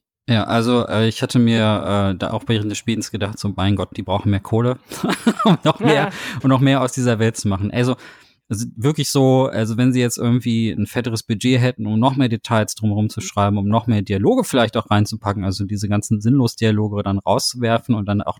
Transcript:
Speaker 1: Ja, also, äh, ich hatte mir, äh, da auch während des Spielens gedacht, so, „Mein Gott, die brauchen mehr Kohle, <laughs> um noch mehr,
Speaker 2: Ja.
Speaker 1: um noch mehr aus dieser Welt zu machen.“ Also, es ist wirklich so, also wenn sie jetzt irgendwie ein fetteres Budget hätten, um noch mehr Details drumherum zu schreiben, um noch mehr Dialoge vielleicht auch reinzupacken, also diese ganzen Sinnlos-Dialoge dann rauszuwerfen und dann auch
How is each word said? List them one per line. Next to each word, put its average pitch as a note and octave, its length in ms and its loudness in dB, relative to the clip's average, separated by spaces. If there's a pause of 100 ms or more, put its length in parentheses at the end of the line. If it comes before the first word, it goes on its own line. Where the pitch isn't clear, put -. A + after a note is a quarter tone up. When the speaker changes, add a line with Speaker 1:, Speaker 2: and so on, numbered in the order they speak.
(280)
Speaker 1:
Ja, A2 160 2
also, A#2 440 0
äh, A2+ 180 2
ich - 160 -2
hatte B2+ 160 0
mir, G#2 760 2
äh, - 40 -10
da - 140 -4
auch A2 160 -6
während G#2+ 220 0
des G2+ 80 -6
Spielens G#2+ 340 -4
gedacht, G#2 260 -6
so, G2+ 160 -4
„Mein F#2+ 220 0
Gott, F2+ 200 -4
die - 60 -8
brauchen G#2 280 -2
mehr G2 100 0
Kohle, A#2+ 380 -2 (120)
<laughs> - 540 -2
um F#3 180 4
noch D#3 180 0
mehr, - 140 4
Speaker 2:
Ja. D3+ 160 0 (320)
Speaker 1:
um C#3 60 2
noch C3 120 4
mehr C3+ 220 4
aus B2+ 100 -2
dieser B2 280 0
Welt A2+ 160 0
zu - 100 -4
machen.“ G2 240 -2
Also, B2 240 0 (540)
es G2+ 140 -4
ist A#2+ 140 -8
wirklich C#3+ 340 0
so, C3 360 4
also A2 300 -2
wenn B2+ 160 2
sie B2 80 2
jetzt A#2+ 180 0
irgendwie A#2 520 0
ein G#2 160 -2
fetteres A2+ 380 -4
Budget B2 360 0
hätten, B2 260 0
um G#2+ 120 0
noch C3 180 2
mehr C3 120 2
Details A2 480 -2
drumherum G#2+ 320 0
zu - 120 -10
schreiben, G2+ 380 0
um G2 80 -2
noch A2 220 0
mehr G#2+ 140 2
Dialoge A#2+ 420 2
vielleicht A#2 320 0
auch A2+ 140 -2
reinzupacken, G#2 540 0
also F#2+ 200 -2
diese G2 240 -6
ganzen G#2 320 0
Sinnlos-Dialoge G#2+ 840 0
dann G2 160 0
rauszuwerfen A#2 800 0
und G#2 100 -4
dann G2+ 160 0
auch - 180 -4